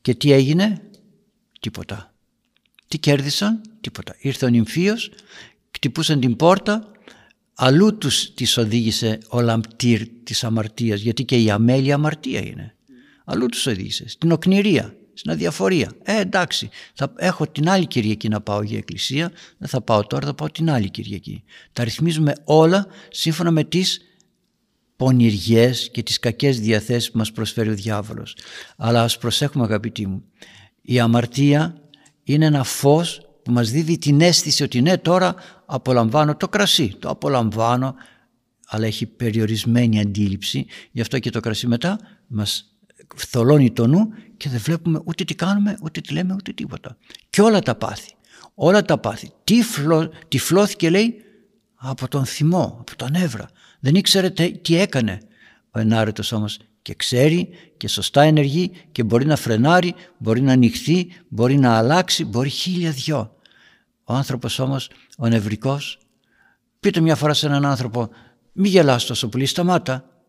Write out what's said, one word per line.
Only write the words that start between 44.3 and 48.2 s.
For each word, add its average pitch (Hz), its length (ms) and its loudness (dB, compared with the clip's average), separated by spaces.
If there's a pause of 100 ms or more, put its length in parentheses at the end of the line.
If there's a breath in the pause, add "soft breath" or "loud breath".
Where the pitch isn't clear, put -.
και 147 120 -8
δεν 123 100 -4
βλέπουμε 160 460 -2
ούτε 170 180 -6
τι - 120 -8
κάνουμε, 202 460 0
ούτε 156 200 -10
τι - 120 -10
λέμε, 180 200 -2
ούτε - 200 -10
τίποτα. - 440 -12 (320 loud breath)
Και - 120 2
όλα 214 180 6
τα 113 160 -2
πάθη, - 360 -10 (420 loud breath)